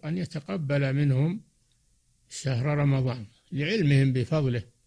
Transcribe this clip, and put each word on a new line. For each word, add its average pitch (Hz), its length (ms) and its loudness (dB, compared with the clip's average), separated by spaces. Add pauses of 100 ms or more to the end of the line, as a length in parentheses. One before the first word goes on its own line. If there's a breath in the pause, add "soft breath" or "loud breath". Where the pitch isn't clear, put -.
أن 165 140 -4
يتقبل 143 720 -2
منهم 143 480 2 (880)
شهر 131 380 -4
رمضان، 135 600 0 (260)
لعلمهم 143 600 2
بفضله 127 500 0 (240)